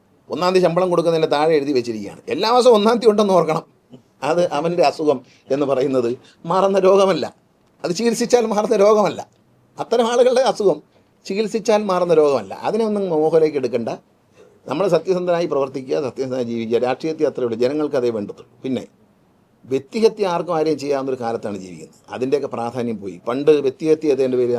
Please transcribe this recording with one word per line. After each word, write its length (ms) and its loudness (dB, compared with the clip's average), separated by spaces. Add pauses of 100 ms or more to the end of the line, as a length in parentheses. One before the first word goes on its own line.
(340)
ഒന്നാം 180 0
തീയതി 140 4
ശമ്പളം 260 2
കൊടുക്കുന്നതിൻ്റെ 440 2
താഴെ 240 2
എഴുതി 180 -4
വെച്ചിരിക്കുകയാണ്, 420 -6 (140)
എല്ലാ 220 -2
മാസവും 240 8
ഒന്നാം 180 4
തീയതി 140 4
ഉണ്ടെന്ന് 260 2
ഓർക്കണം. 260 0 (680)
അത് 100 2 (160)
അവൻ്റെ 320 0
അസുഖം 280 0 (360)
എന്ന് 180 0
പറയുന്നത് 380 0 (420)
മാറുന്ന 260 2 (100)
രോഗമല്ല, 380 4 (580)
അത് 140 -4
ചികിത്സിച്ചാൽ 560 2
മാറുന്ന 320 0
രോഗമല്ല. 340 2 (580)
അത്തരം 340 0
ആളുകളുടെ 400 4
അസുഖം 260 0 (480)
ചികിത്സിച്ചാൽ 640 -2
മാറുന്ന 320 0
രോഗമല്ല. 300 0 (160)
അതിനെ 220 -2
ഒന്നും 140 -4 (120)
മോഹലേക്ക് 480 2
എടുക്കണ്ട. 260 -4 (760)
നമ്മൾ 260 -2
സത്യസന്ധനായി 580 0
പ്രവർത്തിക്കുക, 440 -4 (100)
സത്യസന്ധനായി 420 -6
ജീവിക്കുക. 380 -2
രാഷ്ട്രീയത്തിൽ 420 -2
അത്രയേ 180 -4
ഉള്ളൂ, 140 -4
ജനങ്ങൾക്ക് 380 -2
അതേ 180 0
വേണ്ടതുള്ളൂ. 320 -10 (140)
പിന്നെ 200 -6 (880)
വ്യക്തിഹത്യ 600 0
ആർക്കും 240 -4
ആരെയും 260 0
ചെയ്യാവുന്നൊരു 400 -4
കാലത്താണ് 400 -6
ജീവിക്കുന്നത്. 380 -18 (140)
അതിൻ്റെയൊക്കെ 400 -4
പ്രാധാന്യം 480 -6
പോയി. 120 -12 (140)
പണ്ട് 240 2 (140)
വ്യക്തിഹത്യ 420 0
ചെയ്തതിൻ്റെ 320 0
പേരിൽ 180 0